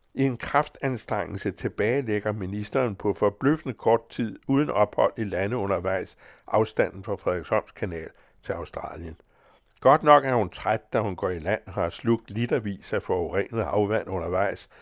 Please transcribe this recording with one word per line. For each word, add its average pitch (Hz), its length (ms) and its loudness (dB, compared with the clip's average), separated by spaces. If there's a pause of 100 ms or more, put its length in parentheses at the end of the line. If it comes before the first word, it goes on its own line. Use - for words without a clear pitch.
(140)
I 135 80 -2
en 135 140 0
kraftanstrengelse 107 1120 -4
tilbagelægger 107 840 -2
ministeren 104 640 -2
på 101 160 0
forbløffende 127 640 0
kort 117 340 2
tid - 380 -6
uden 139 240 2
ophold 104 460 2
i 113 80 -4
lande 98 320 -2
undervejs 95 600 -2 (300)
afstanden 107 580 0
fra 101 120 -4
Frederiksholms 92 560 -2
Kanal 85 360 -6 (340)
til - 100 -8
Australien. 85 640 -10 (680)
Godt 143 200 6
nok 147 220 8
er 131 100 0
hun 104 160 2
træt, - 420 -4
da 120 80 2
hun 101 160 -2
går 92 140 -2
i 90 80 -4
land, 87 280 -2
har 90 220 -2
slugt - 420 0
litervis 110 640 -2
af 104 100 0
forurenet 92 640 0
havvand 101 440 2
undervejs, 92 600 -2 (140)